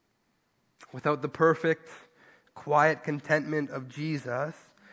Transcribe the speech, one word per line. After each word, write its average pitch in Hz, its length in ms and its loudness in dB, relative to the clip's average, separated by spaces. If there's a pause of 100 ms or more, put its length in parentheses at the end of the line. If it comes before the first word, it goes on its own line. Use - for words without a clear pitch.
(920)
Without 135 320 -2
the 147 60 -2
perfect, 160 600 2 (640)
quiet 147 500 2
contentment 151 640 -2
of 135 180 -10
Jesus, 143 680 -6 (360)